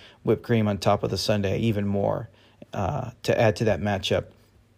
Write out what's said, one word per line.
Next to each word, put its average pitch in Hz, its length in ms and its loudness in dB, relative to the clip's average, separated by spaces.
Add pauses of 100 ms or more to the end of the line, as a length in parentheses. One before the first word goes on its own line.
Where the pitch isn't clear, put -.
(240)
whipped 113 180 2
cream 110 260 2
on 101 120 -2
top 104 240 2
of - 80 -2
the 95 80 -2
sundae 101 400 0
even 107 260 0
more, 101 440 -2 (440)
uh, 120 380 -4 (120)
to - 160 2
add 107 180 4
to 117 80 0
that 101 140 2
matchup. 101 460 -2 (520)